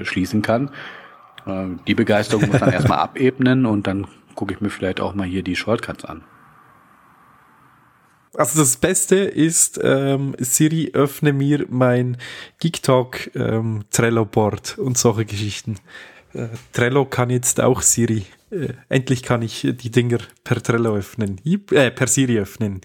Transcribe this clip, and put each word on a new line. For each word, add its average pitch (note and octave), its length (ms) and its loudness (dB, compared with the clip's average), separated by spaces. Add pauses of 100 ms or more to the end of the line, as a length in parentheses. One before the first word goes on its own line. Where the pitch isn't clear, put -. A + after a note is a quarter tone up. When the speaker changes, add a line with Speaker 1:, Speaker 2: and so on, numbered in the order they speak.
Speaker 1:
schließen F#2+ 400 -2
kann. A#2+ 260 0 (760)
Äh, F#2+ 180 -6 (220)
die G2+ 80 2
Begeisterung A2 520 2
muss G2+ 120 4
dann G#2 120 4
Speaker 2:
<laughs> - 20 4
Speaker 1:
erstmal B2+ 260 2
abebnen B2+ 680 2
und G#2 220 0
dann G2 200 -2 (280)
gucke G2 180 -6
ich - 80 -14
mir G2+ 80 -2
vielleicht F#2 320 -4
auch G2 140 -4
mal G2 100 -4
hier F#2 160 -4
die F2+ 140 -4
Shortcuts - 500 -4
an. E2 180 -16 (2250)
Speaker 2:
Also D#3 220 0
das C#3+ 160 2
Beste F#3 400 0
ist, E3 680 0
ähm, C#3 560 0
Siri, D#3 540 0
öffne C#3+ 400 2
mir C#3 380 0
mein B2 480 2 (420)
Geek - 240 -2
Talk, B2+ 500 0
ähm, A2+ 580 -2
Trello-Board A2+ 840 2
und C3+ 200 -4
solche A2+ 260 2
Geschichten. G#2 540 -8 (560)
Äh, A#2+ 160 -8 (240)
Trello B2+ 320 2
kann B2 240 0
jetzt B2 320 0
auch B2 200 4
Siri. A2+ 440 2 (260)
Äh, C#3 220 -6 (160)
endlich B2+ 340 0
kann A#2+ 180 0
ich A2+ 200 -6
die B2+ 280 -4
Dinger A#2+ 280 2 (260)
per A#2+ 180 -2
Trello A#2 360 0
öffnen. G2 480 -6
Yipp-, G3 260 -2
äh, C3 200 4
per - 160 -2
Siri B2 300 2
öffnen. G2 480 -4